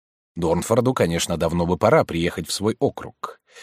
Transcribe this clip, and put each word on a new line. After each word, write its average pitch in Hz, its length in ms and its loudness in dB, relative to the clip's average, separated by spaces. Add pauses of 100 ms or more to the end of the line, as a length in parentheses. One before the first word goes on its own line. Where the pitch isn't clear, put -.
(360)
Дорнфорду, 113 580 2
конечно, 85 420 0
давно 85 300 0
бы 87 120 0
пора 131 260 4
приехать 85 440 -4
в - 40 -6
свой 104 260 -2
округ. - 600 -6 (220)